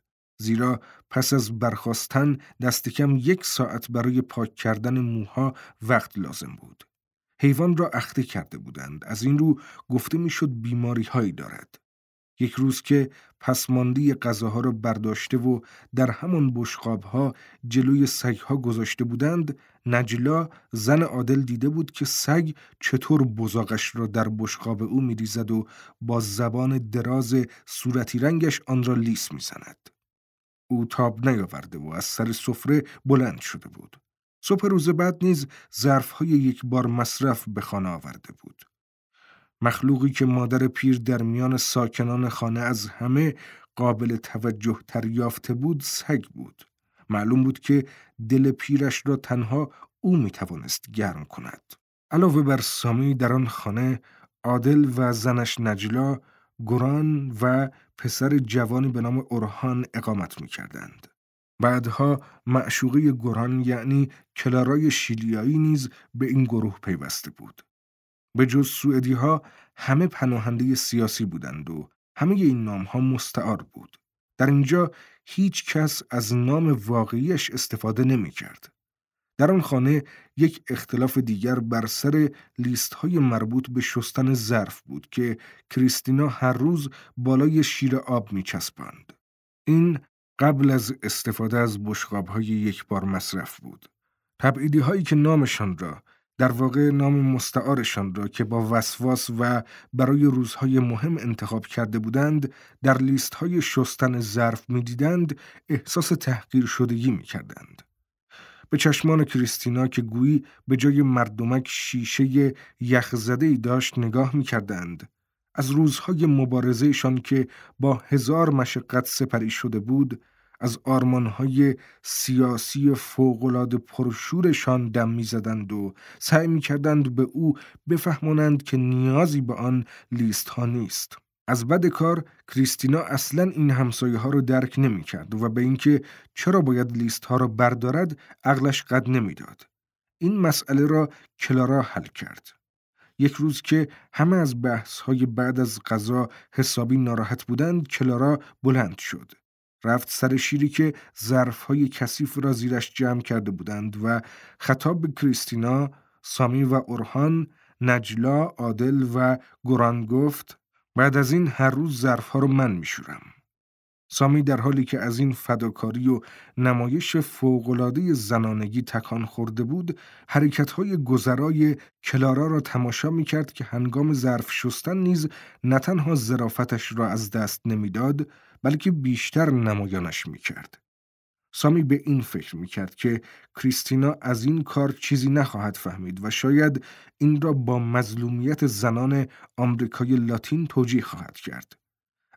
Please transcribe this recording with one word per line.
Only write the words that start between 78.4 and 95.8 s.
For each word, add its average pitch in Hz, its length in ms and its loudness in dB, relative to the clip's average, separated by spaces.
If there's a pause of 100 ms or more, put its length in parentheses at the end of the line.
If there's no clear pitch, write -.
در 156 140 4
آن 190 100 4
خانه 139 420 2 (340)
یک 156 300 2
اختلاف 127 500 -2
دیگر 117 420 0
بر 117 260 -2
سر 143 440 2 (280)
لیست‌های 127 640 -2
مربوط 123 500 0
به 123 120 -2
شستن 127 520 -2
ظرف 110 480 -2
بود - 300 -14
که 120 260 -2 (320)
کریستینا 131 580 2
هر 127 260 0
روز 143 360 0 (280)
بالای 139 460 4
شیر 131 320 0
آب 120 380 -4
می‌چسباند. - 800 -10 (540)
این 160 320 4 (400)
قبل 139 320 4
از 127 220 0 (100)
استفاده 113 540 -4
از 107 260 0
بشقاب‌های 104 640 -6
یک 107 420 -4
بار 95 180 -4
مصرف - 540 -6
بود. - 260 -20 (560)
تبعیدی‌هایی 143 640 2
که 151 120 2
نامشان 147 640 2
را، 78 260 -12 (340)